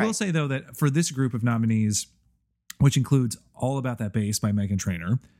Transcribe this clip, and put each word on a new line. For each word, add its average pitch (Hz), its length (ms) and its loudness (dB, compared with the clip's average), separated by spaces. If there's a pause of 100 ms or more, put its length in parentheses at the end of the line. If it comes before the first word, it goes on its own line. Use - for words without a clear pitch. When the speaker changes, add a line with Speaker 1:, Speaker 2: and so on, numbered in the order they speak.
Speaker 1:
Right. 220 100 -2
Speaker 2:
say, 202 140 -2
though, 156 180 0
that 135 300 -6
for 151 100 2
this 160 220 0
group 131 240 -2
of 113 100 -2
nominees, 113 600 2 (720)
which 139 180 4
includes 127 400 0 (180)
All 135 220 -2
About 123 220 -6
That 104 160 -6
Bass 104 240 0
by 107 120 0
Meghan 101 280 0
Trainor, 92 420 -2 (200)